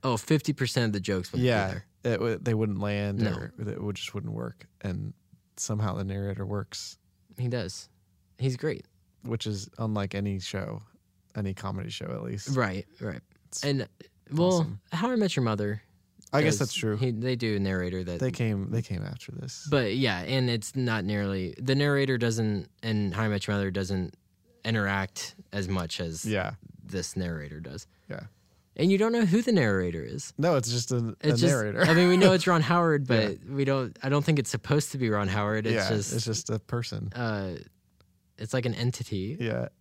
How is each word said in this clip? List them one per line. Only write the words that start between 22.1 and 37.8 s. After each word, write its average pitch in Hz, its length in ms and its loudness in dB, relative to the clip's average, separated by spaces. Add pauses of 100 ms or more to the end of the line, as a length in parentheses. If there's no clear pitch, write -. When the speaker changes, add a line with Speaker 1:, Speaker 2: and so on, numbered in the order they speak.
Speaker 1:
doesn't, 110 480 0 (160)
and 104 320 0
How 110 80 0
I 110 60 2
Met 101 180 -2
Your 107 100 0
Mother 98 140 0
doesn't 92 460 -4 (480)
interact 98 720 -2 (160)
as 98 160 -4
much 92 320 -2
as 82 240 -6
Speaker 2:
Yeah. 101 300 -2 (300)
Speaker 1:
this 92 320 -6
narrator 78 440 -6
does. - 260 -12 (240)
Speaker 2:
Yeah. - 120 -10 (520)
Speaker 1:
And 175 160 4
you 196 60 6
don't 220 160 2
know 233 140 4
who 196 160 4
the 240 100 2
narrator 95 500 2
is. 60 360 -10
Speaker 2:
No, 160 180 4
it's 117 140 0
just 120 220 -2
a, 117 280 0
Speaker 1:
It's 151 180 2
Speaker 2:
a 120 40 4
Speaker 1:
just, 165 120 6
Speaker 2:
narrator. 110 280 0
Speaker 1:
I 160 100 6
mean, 175 160 8
we 180 80 8
know 185 160 10
Speaker 2:
<laughs> - 0 -
Speaker 1:
it's 180 140 4
Ron 170 160 6
Howard, 165 460 4
Speaker 2:
Yeah. 110 200 4
Speaker 1:
but - 200 -6
we 139 180 0
don't, 135 360 0
I 135 60 -2
don't 143 160 4
think 156 140 4
it's 127 120 0
supposed 143 420 0
to 139 60 -6
be 120 120 0
Ron 104 180 0
Howard. 104 380 0
It's 117 80 2
Speaker 2:
Yeah, 107 220 2
Speaker 1:
just, 101 180 -2
Speaker 2:
it's 117 100 -2
just 110 260 -4
a - 80 -2
person. 110 560 -6
Speaker 1:
uh, 104 420 -4 (840)